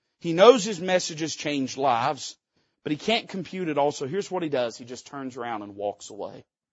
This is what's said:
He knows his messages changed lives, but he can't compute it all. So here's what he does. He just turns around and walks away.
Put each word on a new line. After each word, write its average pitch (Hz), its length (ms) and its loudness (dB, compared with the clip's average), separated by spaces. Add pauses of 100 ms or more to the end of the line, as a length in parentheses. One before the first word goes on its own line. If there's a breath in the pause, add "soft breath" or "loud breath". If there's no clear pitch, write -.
(200)
He 165 120 -2
knows 202 320 10
his 202 160 -4
messages 170 540 -2
changed 143 420 -4
lives, 135 600 0 (460)
but 151 100 -2
he 151 40 0
can't 220 320 0
compute 185 400 -6
it 147 80 -2
all. 143 160 4
So 147 140 -6
here's 185 240 -4
what 185 120 -4
he 165 60 -2
does. 123 300 -2
He 131 60 -16
just 120 220 -16
turns 131 300 -12
around 120 260 -6
and 101 120 -14
walks 101 360 -6
away. 98 340 -12 (280)